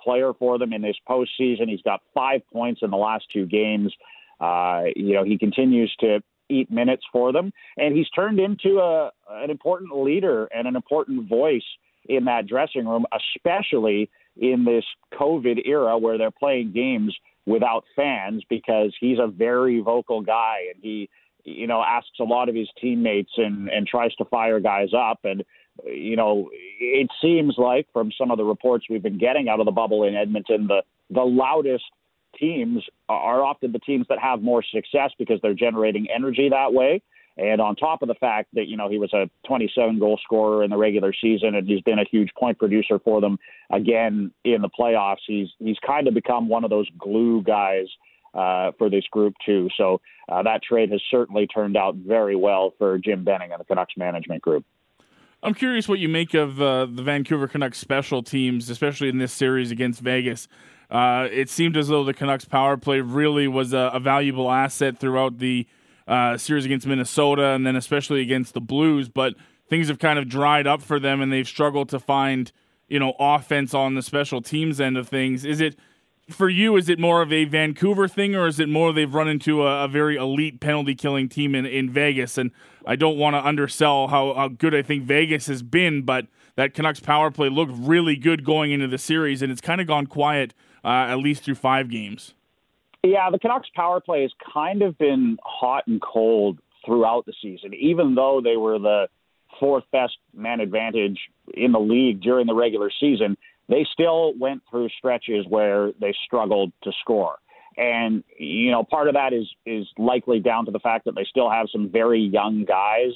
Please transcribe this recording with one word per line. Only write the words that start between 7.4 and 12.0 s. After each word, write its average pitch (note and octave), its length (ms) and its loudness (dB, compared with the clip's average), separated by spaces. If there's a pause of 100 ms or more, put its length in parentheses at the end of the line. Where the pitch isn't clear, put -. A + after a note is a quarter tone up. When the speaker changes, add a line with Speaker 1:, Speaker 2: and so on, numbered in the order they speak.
Speaker 1:
and D3 200 2
he's D#3+ 140 0
turned G3+ 280 0
into G3 400 2
a, D#3+ 320 2 (200)
an A2+ 200 -8
important E3+ 460 -4
leader C#3 500 0
and A#2 200 -6
an B2 100 -2
important C3 520 -4
voice B2 360 2 (440)